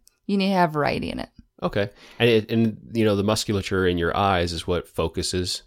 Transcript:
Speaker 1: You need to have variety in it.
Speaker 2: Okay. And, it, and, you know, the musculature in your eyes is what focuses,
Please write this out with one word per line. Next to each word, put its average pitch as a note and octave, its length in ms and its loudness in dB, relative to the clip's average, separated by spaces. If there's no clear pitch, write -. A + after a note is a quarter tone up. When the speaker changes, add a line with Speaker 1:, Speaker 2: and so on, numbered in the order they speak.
Speaker 1:
You G3+ 100 0
need F#3+ 120 2
to G3+ 60 0
have F3 180 2
variety C#3+ 380 -2
in - 80 -8
it. - 100 -10
Speaker 2:
Okay. G#2 280 -2
And, A#2 120 4
it, A2 200 2
and, A2+ 260 2
you A2 120 2
know, G#2+ 120 4
the G2+ 80 0
musculature G2 600 0
in F2 120 2
your E2+ 180 0
eyes F2+ 360 0
is E2 140 -8
what F2 220 -2
focuses, F2 800 -4